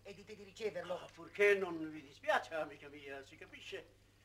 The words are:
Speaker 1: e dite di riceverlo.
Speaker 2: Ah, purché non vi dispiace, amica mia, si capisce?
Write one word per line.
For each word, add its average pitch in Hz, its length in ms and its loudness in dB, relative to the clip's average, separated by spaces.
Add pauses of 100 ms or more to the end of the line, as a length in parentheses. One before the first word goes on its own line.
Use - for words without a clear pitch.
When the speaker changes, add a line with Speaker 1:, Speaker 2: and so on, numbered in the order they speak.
Speaker 1:
e 202 120 -14
dite 208 200 -16
di 202 80 -14
riceverlo. 180 560 -4
Speaker 2:
Ah, - 160 -12
purché 202 400 6
non 170 380 0
vi 151 100 -10
dispiace, - 520 2
amica 147 340 -4
mia, 139 340 -10
si - 140 -20
capisce? 170 500 -12 (380)